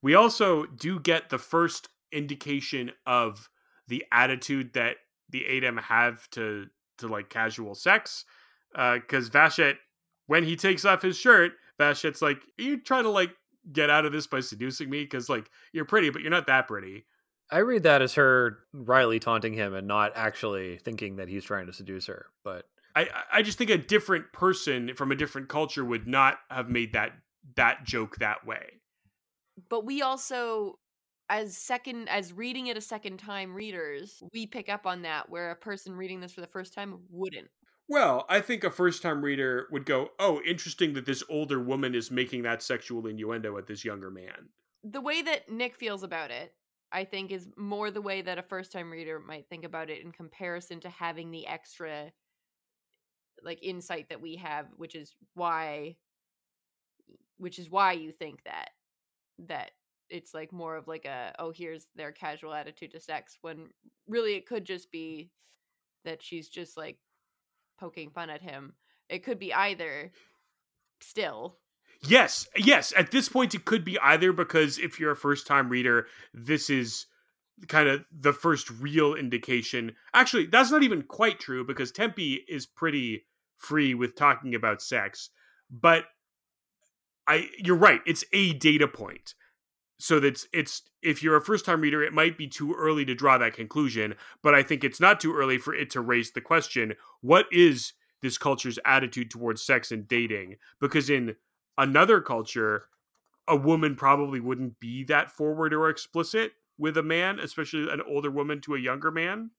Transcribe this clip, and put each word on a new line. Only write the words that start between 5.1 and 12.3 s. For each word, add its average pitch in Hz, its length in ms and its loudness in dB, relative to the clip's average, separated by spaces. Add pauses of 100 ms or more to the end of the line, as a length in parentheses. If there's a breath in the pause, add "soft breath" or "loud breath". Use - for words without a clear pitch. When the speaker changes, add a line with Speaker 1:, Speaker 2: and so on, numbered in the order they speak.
Speaker 1:
the 127 200 -8
Adem 127 320 0
have 117 500 0
to, 107 360 -6 (320)
to, 117 80 -10
like, 104 220 -8
casual 110 460 -4
sex, - 500 0 (500 soft breath)
uh, 123 320 2
'cause 127 220 0
Vashet, 147 480 6 (500)
when 165 160 4
he 165 120 -2
takes 190 300 0
off 190 160 4
his 185 160 -2
shirt, 190 360 8 (260 soft breath)
Vashet's 147 420 2
like, 143 160 2 (220)